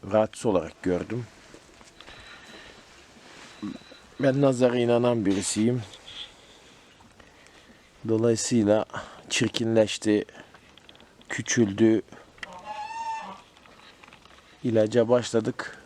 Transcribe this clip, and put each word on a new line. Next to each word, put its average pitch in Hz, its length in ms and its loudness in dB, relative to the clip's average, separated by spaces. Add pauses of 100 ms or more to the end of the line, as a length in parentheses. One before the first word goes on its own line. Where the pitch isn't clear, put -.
(120)
rahatsız 107 340 0
olarak 87 360 -2
gördüm. 92 440 -4 (3000)
Ben 135 200 2
nazara 127 360 4
inanan 120 500 2
birisiyim. 107 560 0 (2250)
Dolayısıyla 110 760 2 (460)
çirkinleşti, 110 920 0 (1040)
küçüldü. 110 720 0 (2500)
İlaca 110 440 2
başladık. 120 760 -2